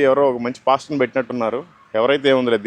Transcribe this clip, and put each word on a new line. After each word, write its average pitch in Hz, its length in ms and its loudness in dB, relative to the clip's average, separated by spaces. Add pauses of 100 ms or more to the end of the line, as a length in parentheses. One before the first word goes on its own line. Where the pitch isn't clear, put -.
ఎవరో 135 220 2
ఒక 123 140 -8
మంచి 127 220 -8
పాస్టర్ని 135 360 0
పెట్టినట్టున్నారు. 120 580 -4 (380)
ఎవరైతే 135 340 0
ఏముందిలే, 123 340 2